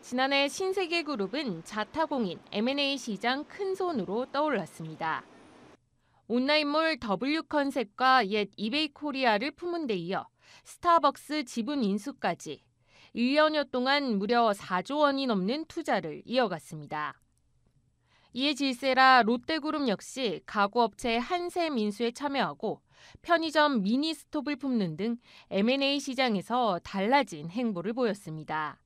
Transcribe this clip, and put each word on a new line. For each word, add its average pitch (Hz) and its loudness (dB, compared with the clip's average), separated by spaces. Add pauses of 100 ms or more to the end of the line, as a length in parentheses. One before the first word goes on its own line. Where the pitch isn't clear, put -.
지난해 269 2
신세계그룹은 294 -2
자타공인 214 -4 (120)
엠 214 -2
앤 277 -2
에이 277 0
시장 240 -4
큰 381 -6
손으로 254 -4
떠올랐습니다. 160 -4 (1040)
온라인몰 294 2
더블유 254 -2
컨셉과 262 2
옛 208 -2
이베이 269 -2
코리아를 262 0
품은 339 -8
데 220 -2
이어 170 -6 (360)
스타벅스 302 2
지분 247 -2
인수까지 202 -4 (500)
일 240 2
년여 302 4
동안 254 2
무려 226 4
사조 202 -2
원이 277 4
넘는 233 0
투자를 180 -4
이어갔습니다. 156 -4 (1120)
이에 277 0
질세라 262 6
롯데그룹 285 0
역시 202 -4
가구업체 220 0
한샘 339 -2
인수에 214 -2
참여하고 226 -4 (440)
편의점 302 4
미니스톱을 285 -2
품는 214 -2
등 233 -2 (320)
엠 196 2
앤 269 2
에이 277 2
시장에서 240 0
달라진 196 0
행보를 208 -4
보였습니다. 156 -4